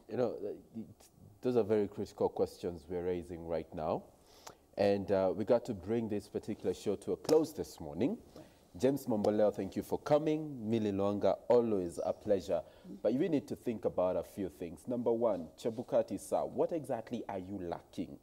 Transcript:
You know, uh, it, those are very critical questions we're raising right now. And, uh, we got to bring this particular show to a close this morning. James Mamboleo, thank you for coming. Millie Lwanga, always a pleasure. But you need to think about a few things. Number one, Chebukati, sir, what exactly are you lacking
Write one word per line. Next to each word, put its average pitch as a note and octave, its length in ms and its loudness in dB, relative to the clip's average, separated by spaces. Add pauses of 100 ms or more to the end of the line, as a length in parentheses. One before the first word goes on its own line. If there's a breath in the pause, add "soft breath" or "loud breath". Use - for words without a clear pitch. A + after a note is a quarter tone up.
You - 80 -6
know, A#2 240 2
uh, F#2+ 380 -8
it, G2+ 60 -8 (560)
those B2+ 160 2
are A2 60 6
very G2+ 260 2
critical G2 400 -2
questions F2 580 -4
we're F2+ 160 -4
raising F2+ 420 -4
right E2 300 -4
now. F2 280 -2 (720 loud breath)
And, G2+ 340 4
uh, F#2+ 240 4
we G#2+ 80 -2
got A#2 220 4
to B2 80 -4
bring G#2+ 340 -2
this G2+ 220 -6
particular G2+ 440 -4
show G2+ 220 -2
to - 180 -4
a E2+ 40 0
close D#3 360 4
this - 280 -8
morning. D3+ 360 -2 (600 loud breath)
James C3+ 300 2
Mamboleo, G#2+ 460 4
thank G2 220 -6
you G2+ 80 -2
for - 160 -4
coming. D3+ 720 0
Millie G#2+ 240 2
Lwanga, G2 440 2 (120)
always G#2+ 560 4
a F#2+ 80 0
pleasure. F#2+ 480 0 (400 loud breath)
But G#2+ 120 2
you D#4 140 2
need D3 220 2
to A2+ 80 -6
think A2 260 -4
about F2+ 320 2
a E2+ 80 0
few G2 240 -6
things. E2+ 400 -10
Number A#2+ 240 0
one, G#2+ 360 2 (140)
Chebukati, A2+ 560 0
sir, D#2+ 280 -2
what D3+ 260 -2
exactly B2 560 -4
are G2+ 120 -6
you F#2+ 200 -8
lacking E2+ 640 -8